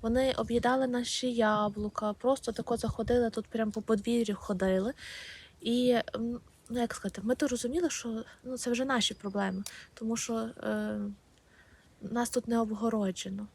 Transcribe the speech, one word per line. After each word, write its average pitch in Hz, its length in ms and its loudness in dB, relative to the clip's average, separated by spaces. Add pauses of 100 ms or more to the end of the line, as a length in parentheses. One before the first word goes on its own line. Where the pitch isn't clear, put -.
Вони 254 300 4
об'їдали 247 540 2
наші 247 460 0
яблука, 208 800 2
просто 247 400 0
тако - 240 -2
заходили, 233 540 2
тут 220 160 -6
прям 220 240 -2
по 214 120 -4
подвір'ю 226 540 2
ходили. 190 560 0 (680)
І, 247 360 4 (180)
м, 233 260 -4 (280)
ну, 240 120 -2
як 233 140 0
сказати, - 300 -6
ми 240 100 2
то 285 140 0
розуміли, 247 420 0
що, 220 340 -6 (200)
ну, 254 140 -6
це 247 120 -2
вже 240 140 2
наші 247 300 2
проблеми, 196 480 -2 (320)
тому 226 220 -2
що, 233 180 -4
е, 214 680 -2 (1000)
нас 240 280 -2
тут 240 180 -2
не 233 100 2
обгороджено. 208 960 -2